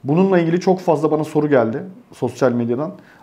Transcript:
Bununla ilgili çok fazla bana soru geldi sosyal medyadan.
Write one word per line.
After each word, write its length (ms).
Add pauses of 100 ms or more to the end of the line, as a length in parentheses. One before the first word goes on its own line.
Bununla 340
ilgili 220
çok 200
fazla 300
bana 140
soru 240
geldi 340 (300)
sosyal 400
medyadan. 380 (320)